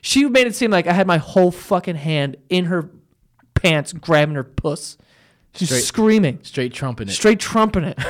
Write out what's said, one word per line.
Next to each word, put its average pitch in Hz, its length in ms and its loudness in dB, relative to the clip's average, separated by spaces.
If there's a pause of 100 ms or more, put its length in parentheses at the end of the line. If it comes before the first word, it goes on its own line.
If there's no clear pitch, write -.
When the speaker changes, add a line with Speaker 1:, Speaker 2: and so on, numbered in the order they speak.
Speaker 1:
she 269 240 2
made 254 200 4
it 226 100 -4
seem 226 160 0
like 180 160 2
I 170 60 2
had 190 140 2
my 175 100 2
whole 180 340 2
fucking 180 440 -4
hand 143 400 -2 (140)
in 180 160 0
her 170 240 -4 (640)
pants, 156 400 0
grabbing 151 420 0
her 135 80 -6
puss. - 540 -6 (560)
She's 170 160 -4
Speaker 2:
Straight 127 160 0
Speaker 1:
screaming. 214 580 2
Speaker 2:
straight 127 300 -6
trumping 117 340 -8
it. 98 40 -8
Speaker 1:
Straight 214 280 2
trumping 214 460 0
it. - 120 -8 (120)